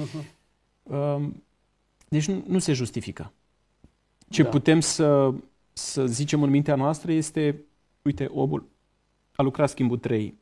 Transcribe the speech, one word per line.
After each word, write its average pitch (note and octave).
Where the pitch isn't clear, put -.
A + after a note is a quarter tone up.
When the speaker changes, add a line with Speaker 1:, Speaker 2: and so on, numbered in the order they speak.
Speaker 1:
Um, C#3+
deci D3+
nu, F#3+
nu F#3
se E3+
justifică. B2
Ce C3+
Speaker 2:
Da. A#2+
Speaker 1:
putem D#3
să, C#3+
să -
zicem C#3+
în C#3
mintea C#3+
noastră D3+
este, D3+
uite, C#3+
omul C#3
a -
lucrat C3+
schimbul B2
trei, A2